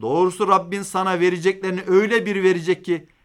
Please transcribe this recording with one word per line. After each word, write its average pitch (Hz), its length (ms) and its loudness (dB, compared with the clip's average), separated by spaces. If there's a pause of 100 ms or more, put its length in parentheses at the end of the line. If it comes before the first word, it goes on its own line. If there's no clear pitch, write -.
Doğrusu 180 480 0
Rabbin 190 340 0
sana 185 380 -4
vereceklerini 185 640 0
öyle 202 400 2
bir 196 160 -2
verecek 175 420 0
ki 170 240 -4 (160)